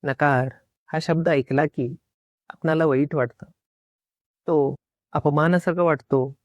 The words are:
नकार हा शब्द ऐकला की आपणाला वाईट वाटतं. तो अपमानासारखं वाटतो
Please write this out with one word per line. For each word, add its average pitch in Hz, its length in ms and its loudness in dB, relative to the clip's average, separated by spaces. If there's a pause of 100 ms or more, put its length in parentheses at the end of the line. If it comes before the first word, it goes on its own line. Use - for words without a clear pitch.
नकार 135 440 0 (380)
हा 156 160 -4
शब्द 165 260 0
ऐकला 143 380 0
की 139 300 -6 (540)
आपणाला 160 360 0
वाईट 143 280 0
वाटतं. 127 320 -6 (1000)
तो 143 280 2 (380)
अपमानासारखं 165 680 2
वाटतो 139 500 0 (120)